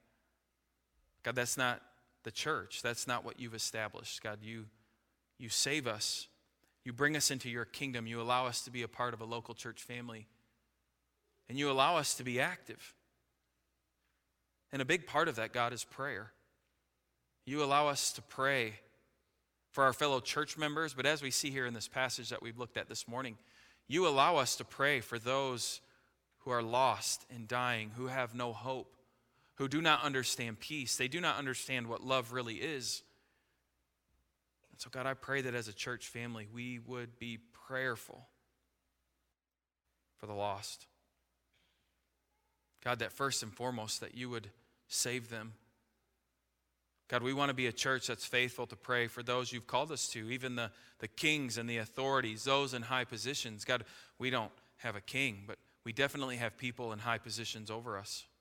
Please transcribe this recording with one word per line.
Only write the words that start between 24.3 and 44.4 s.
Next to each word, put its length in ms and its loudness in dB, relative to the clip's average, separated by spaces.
us 200 4
to 80 -6
pray 360 4
for 180 -4
those 640 0
who 120 -6
are 120 4
lost 720 4
and 140 -10
dying, 480 0
who 100 -4
have 280 -2
no 180 -2
hope, 420 -6
who 120 0
do 120 0
not 220 8
understand 560 0
peace. 380 -4
They 120 2
do 120 -2
not 160 2
understand 500 -2
what 160 -4
love 300 2
really 240 -2
is. 460 -4
And 100 -16
so, 80 -10
God, 180 -2
I 80 0
pray 280 0
that 120 0
as 140 -2
a 60 -10
church 340 -6
family, 440 -8
we 260 -6
would 400 -8
be 200 -6
prayerful 600 -4
for 100 -12
the 60 -6
lost. 540 -4
God, 180 0
that 120 -2
first 300 0
and 100 -8
foremost, 480 -4
that 140 -10
you 160 -8
would 200 -8